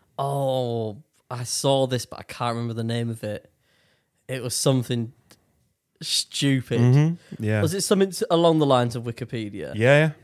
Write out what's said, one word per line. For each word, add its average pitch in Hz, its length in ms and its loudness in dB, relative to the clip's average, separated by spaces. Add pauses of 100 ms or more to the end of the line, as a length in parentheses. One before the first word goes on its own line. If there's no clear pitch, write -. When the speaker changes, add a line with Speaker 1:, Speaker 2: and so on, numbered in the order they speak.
(180)
Speaker 1:
Oh, 131 840 -4 (260)
I 123 140 -8
saw 135 440 2
this, 123 180 -4
but - 140 -14
I - 40 -16
can't 120 320 -6
remember 117 180 -4
the 113 100 -6
name 117 260 -4
of 110 140 -8
it. 107 280 -10 (800)
It 131 120 -8
was 123 140 -6
something 123 560 0 (880)
stupid. 135 800 -2
Speaker 2:
Mm-hmm. 147 600 2
Yeah. 107 180 0
Speaker 1:
Was 104 120 0
it 196 80 -4
something 196 300 2
t-, - 180 -6
along 165 300 4
the 151 60 4
lines 123 320 2
of 113 60 -8
Wikipedia? 107 720 -8
Speaker 2:
Yeah. 143 360 4 (120)